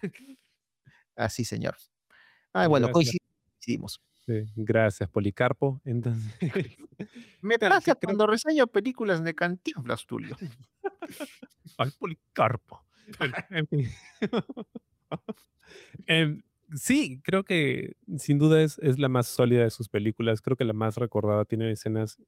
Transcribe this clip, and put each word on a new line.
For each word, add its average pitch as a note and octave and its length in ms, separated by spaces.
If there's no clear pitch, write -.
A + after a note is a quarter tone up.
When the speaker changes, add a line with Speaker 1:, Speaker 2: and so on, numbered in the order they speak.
Speaker 1:
<laughs> C4 360
Así, A2+ 280
señor. A2 320
Ay, F#3 140
bueno, C3+ 200
Speaker 2:
Gracias. - 20
Speaker 1:
coinci-, D#3 280
coincidimos. - 460
Speaker 2:
Sí, A2 180
gracias, A2 560
Policarpo. B2+ 760
Entonces, A#2 560
<laughs> - 580
Speaker 1:
Me A3+ 160
Speaker 2:
claro, F4+ 220
Speaker 1:
pasa D#4 160
Speaker 2:
que - 40
creo - 160
Speaker 1:
cuando G#3+ 100
reseño B3+ 400
películas G#3+ 580
de E3 100
Cantinflas, F3 720
Tulio. A2+ 340
Speaker 2:
<laughs> C3 300
Ay, B2 140
Policarpo. - 920
Bueno, C3 160
en E3 180
fin. C#3+ 200
<laughs> A#3 500
Em, D#3+ 360
sí, D3 480
creo F#3+ 220
que D3+ 500
sin C#3+ 200
duda D#3 240
es, D3+ 160
es C3 200
la C#3 100
más B2+ 180
sólida A#2+ 380
de A2+ 60
sus - 180
películas. A2 540
Creo C3 140
que C3 80
la A2+ 80
más G#2+ 240
recordada. G#2 480
Tiene A2+ 280
escenas A2 540